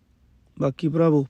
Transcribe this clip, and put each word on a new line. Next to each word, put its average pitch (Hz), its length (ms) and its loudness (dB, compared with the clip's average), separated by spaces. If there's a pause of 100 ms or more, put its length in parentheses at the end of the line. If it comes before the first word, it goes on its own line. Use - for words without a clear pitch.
(600)
ਬਾਕੀ 143 280 -4
ਭਰਾਵੋ, 151 420 2